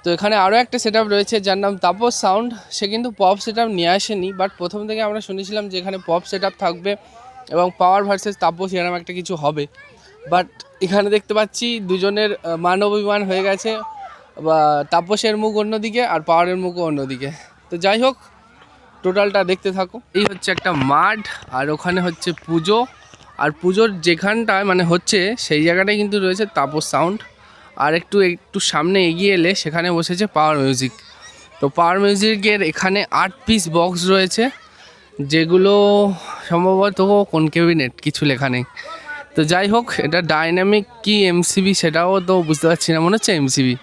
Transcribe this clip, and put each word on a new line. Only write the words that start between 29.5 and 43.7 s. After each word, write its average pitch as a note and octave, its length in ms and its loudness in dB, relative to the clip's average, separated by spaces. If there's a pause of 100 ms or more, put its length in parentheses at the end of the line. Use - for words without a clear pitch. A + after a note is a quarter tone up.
সেখানে E3+ 360 -2
বসেছে F3 360 -2
পাওয়ার D#3 320 2
মিউজিক। C3 340 0 (680)
তো C#3+ 80 0
পাওয়ার E3+ 320 2
মিউজিকের G3+ 600 2
এখানে F#3+ 480 -2
আট F3+ 220 0 (140)
পিস G#3 220 0
বক্স E3+ 380 0
রয়েছে, F#3+ 440 2 (720)
যেগুলো E3 500 4 (760)
সম্ভবত F#3+ 840 2
কোন D#3+ 180 2
ক্যাবিনেট, E3 520 0
কিছু - 240 -4
লেখা C3+ 240 0
নেই। B2 160 -2 (720)
তো D#3+ 100 2
যাই F3+ 240 2
হোক, A#3 300 0
এটা E3 240 0
ডাইনামিক F3 640 2 (180)
কি G#3 240 2
এমসিবি F#3 480 2
সেটাও F3 460 0
তো F3+ 220 2
বুঝতে D#3 240 0
পারছি E3 260 2
না, D#3+ 80 2
মনে F3 160 2
হচ্ছে A3 160 0
এমসিবি। C3+ 500 0